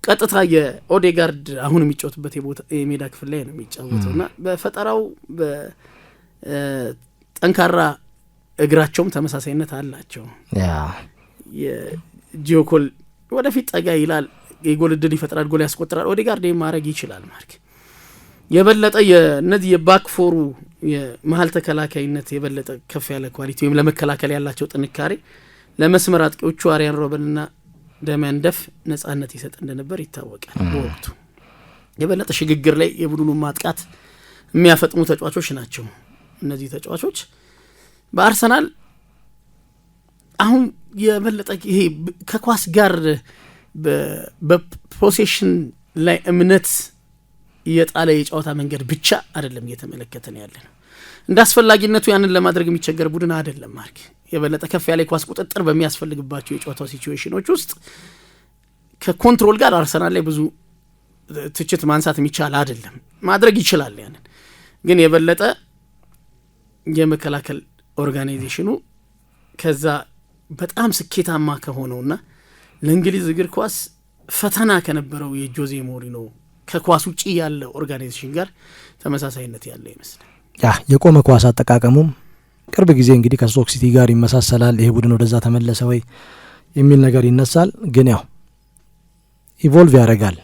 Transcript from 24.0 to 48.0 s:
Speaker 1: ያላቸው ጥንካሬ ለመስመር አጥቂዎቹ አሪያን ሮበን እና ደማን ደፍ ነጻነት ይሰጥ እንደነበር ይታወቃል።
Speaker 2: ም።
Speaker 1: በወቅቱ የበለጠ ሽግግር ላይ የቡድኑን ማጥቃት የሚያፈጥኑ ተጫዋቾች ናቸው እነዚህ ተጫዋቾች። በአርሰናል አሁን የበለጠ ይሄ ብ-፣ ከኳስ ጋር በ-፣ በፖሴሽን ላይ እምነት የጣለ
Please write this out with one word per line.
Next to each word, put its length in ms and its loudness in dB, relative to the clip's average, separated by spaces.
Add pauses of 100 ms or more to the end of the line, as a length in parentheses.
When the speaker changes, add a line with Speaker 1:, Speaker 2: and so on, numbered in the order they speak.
Speaker 1:
ያላቸው 360 -6
ጥንካሬ 460 -6 (680)
ለመስመር 420 2
አጥቂዎቹ 480 -4
አሪያን 280 0
ሮበን 260 -6
እና 160 -6 (600)
ደማን 380 -4
ደፍ 180 -2 (280)
ነጻነት 480 -8
ይሰጥ 240 -18
እንደነበር 420 -12
ይታወቃል። 580 -16
Speaker 2:
ም። 120 -4
Speaker 1:
በወቅቱ 360 -8 (920)
የበለጠ 320 -4
ሽግግር 460 0
ላይ 180 0
የቡድኑን 440 -2
ማጥቃት 400 -6 (760)
የሚያፈጥኑ 520 4
ተጫዋቾች 480 -4
ናቸው 320 -16 (560)
እነዚህ 280 -8
ተጫዋቾች። 480 -8 (960)
በአርሰናል 520 2 (1700)
አሁን 220 4 (340)
የበለጠ 540 -2 (140)
ይሄ 160 0 (140)
ብ-፣ 200 -10 (120)
ከኳስ 440 -2
ጋር 240 4 (840)
በ-፣ 220 -2 (440)
በፖሴሽን 1120 0 (440)
ላይ 220 0 (100)
እምነት 400 4 (960)
የጣለ 440 0